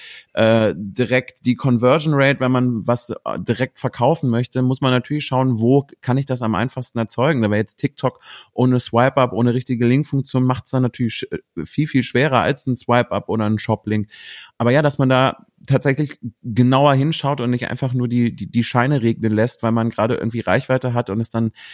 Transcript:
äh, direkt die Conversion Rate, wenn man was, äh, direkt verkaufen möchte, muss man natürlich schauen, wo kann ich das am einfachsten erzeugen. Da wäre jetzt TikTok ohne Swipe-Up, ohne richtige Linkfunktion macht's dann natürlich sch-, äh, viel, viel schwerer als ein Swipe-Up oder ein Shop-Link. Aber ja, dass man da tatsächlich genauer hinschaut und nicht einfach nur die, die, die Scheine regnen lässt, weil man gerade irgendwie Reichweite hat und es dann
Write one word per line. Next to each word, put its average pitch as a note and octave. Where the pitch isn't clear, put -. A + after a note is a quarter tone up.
äh, A2
direkt A2
die B2
Conversion C3
Rate, C#3
wenn B2+
man B2
was, A#2+
äh, A2
direkt A2
verkaufen B2+
möchte, A#2+
muss B2+
man C3+
natürlich C#3
schauen, B2+
wo C3
kann B2+
ich C#3
das B2
am A2
einfachsten A#2
erzeugen. B2
Da G#2+
wäre G#2
jetzt -
TikTok -
ohne B2+
Swipe-Up, B2
ohne A#2
richtige B2
Linkfunktion C3
macht's B2+
dann C3
natürlich A#2+
sch-, -
äh, D#2
viel, D3+
viel C3+
schwerer B2+
als C3+
ein B2+
Swipe-Up A#2+
oder G#2+
ein G#2+
Shop-Link. G#2+
Aber A#2
ja, C#3+
dass C#3+
man C3+
da C3
tatsächlich C#3
genauer C3
hinschaut C#3+
und B2
nicht B2
einfach B2+
nur B2
die, A#2+
die, F#2+
die A#2
Scheine C3
regnen A2+
lässt, A2
weil A2+
man A2+
gerade A2+
irgendwie A2+
Reichweite B2+
hat A#2+
und G2+
es A2+
dann A2+